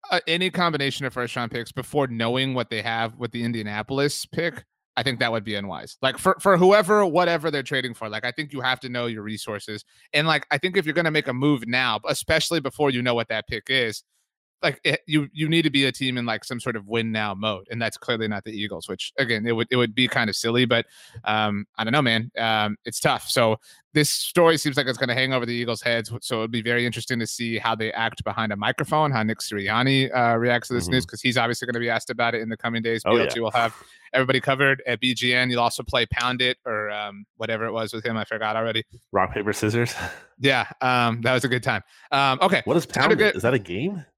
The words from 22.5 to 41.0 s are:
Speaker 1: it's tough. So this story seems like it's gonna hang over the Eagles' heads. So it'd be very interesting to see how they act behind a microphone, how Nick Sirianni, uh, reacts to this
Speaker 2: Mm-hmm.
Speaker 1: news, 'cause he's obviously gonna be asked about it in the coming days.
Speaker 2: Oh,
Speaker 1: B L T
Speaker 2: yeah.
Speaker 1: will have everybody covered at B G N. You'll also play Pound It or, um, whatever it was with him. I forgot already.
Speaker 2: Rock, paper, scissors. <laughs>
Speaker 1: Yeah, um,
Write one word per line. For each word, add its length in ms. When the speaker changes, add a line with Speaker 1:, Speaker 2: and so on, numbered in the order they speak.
Speaker 1:
it's 160
tough. 300
So 280
this 160
story 480
seems 180
like 120
it's 100
gonna 160
hang 180
over 140
the 80
Eagles' 300
heads. 280
So 180
it'd 100
be 140
very 240
interesting 320
to 80
see 320
how 160
they 180
act 300
behind 280
a 40
microphone, 560
how 100
Nick 200
Sirianni, 680
uh, 280
reacts 300
to 40
this 120
Speaker 2:
Mm-hmm. 80
Speaker 1:
news, 120
'cause 160
he's 160
obviously 300
gonna 120
be 120
asked 180
about 240
it 80
in 80
the 80
coming 240
days. 240
Speaker 2:
Oh, 100
Speaker 1:
B 60
L 60
T 80
Speaker 2:
yeah. 80
Speaker 1:
will 80
have 240
everybody 280
covered 460
at 120
B 140
G 220
N. 160
You'll 100
also 220
play 240
Pound 340
It 240
or, 240
um, 460
whatever 300
it 80
was 200
with 100
him. 140
I 80
forgot 300
already. 300
Speaker 2:
Rock, 240
paper, 180
scissors. 460
<laughs> 400
Speaker 1:
Yeah, 260
um, 400